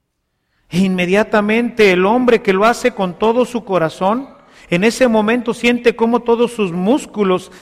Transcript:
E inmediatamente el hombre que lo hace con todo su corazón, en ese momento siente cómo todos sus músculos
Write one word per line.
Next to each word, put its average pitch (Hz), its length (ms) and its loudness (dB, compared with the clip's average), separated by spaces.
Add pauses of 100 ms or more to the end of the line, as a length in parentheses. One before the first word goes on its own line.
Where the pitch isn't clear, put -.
(680)
E 170 100 -2
inmediatamente 208 1120 0
el 180 140 2
hombre 240 360 2
que 196 120 0
lo 190 100 2
hace 233 280 2
con 180 280 -6
todo 226 240 2
su 226 220 -6
corazón, 190 640 -2 (400)
en 175 160 0
ese 233 240 2
momento 220 440 0
siente 240 440 0
cómo 233 240 0
todos 233 320 0
sus 190 180 -2
músculos 185 800 -2 (100)